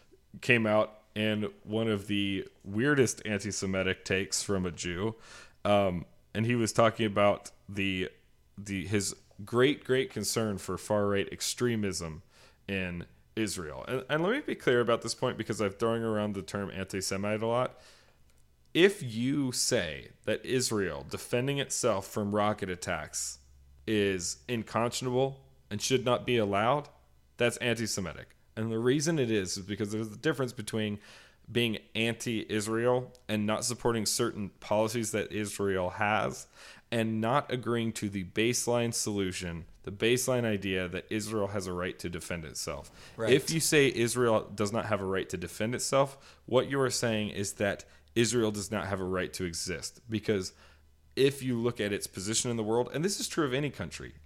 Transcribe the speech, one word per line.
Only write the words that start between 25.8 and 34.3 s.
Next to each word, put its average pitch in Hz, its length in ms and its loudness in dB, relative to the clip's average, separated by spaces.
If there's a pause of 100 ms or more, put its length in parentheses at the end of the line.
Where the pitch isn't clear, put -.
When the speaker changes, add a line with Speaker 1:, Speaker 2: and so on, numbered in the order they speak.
Speaker 1:
should 117 240 2
not 123 200 2
be 123 120 2
allowed, 110 500 2 (500)
that's 120 200 2
anti-Semitic. 113 800 -2 (200)
And 113 160 -2
the 110 80 0
reason 143 400 4
it 120 120 2
is, 95 260 0
is 95 80 -8
because 104 260 -4
there's 110 200 -4
a 104 60 -14
difference 131 360 0
between 107 460 -4 (520)
being 113 280 2 (160)
anti-Israel 113 1160 0 (160)
and 107 180 0
not 110 200 0
supporting 117 400 0
certain 104 540 -2